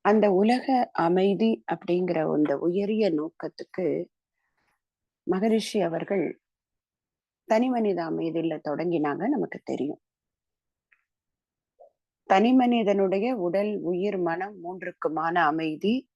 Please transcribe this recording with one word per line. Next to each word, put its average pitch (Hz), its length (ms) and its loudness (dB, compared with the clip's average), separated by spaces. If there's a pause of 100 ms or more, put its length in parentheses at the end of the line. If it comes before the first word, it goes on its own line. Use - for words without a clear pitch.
அந்த 208 320 4
உலக 240 600 2
அமைதி 190 800 2
அப்படிங்கிற 170 640 -2
அந்த 147 240 0
உயரிய 202 520 0
நோக்கத்துக்கு 160 960 -6 (1160)
மகரிஷி 214 580 0
அவர்கள் 170 600 -2 (1040)
தனி 226 240 2
மனித 208 360 0
அமைதியில 160 640 -4
தொடங்கினாங்க, 151 600 -2
நமக்கு 233 360 -2
தெரியும். - 360 -6 (2250)
தனி 202 280 4
மனிதனுடைய 220 840 2
உடல், 196 440 -2
உயிர், 185 380 -2
மனம் 180 460 -4
மூன்றுக்குமான 170 680 -6
அமைதி 160 800 0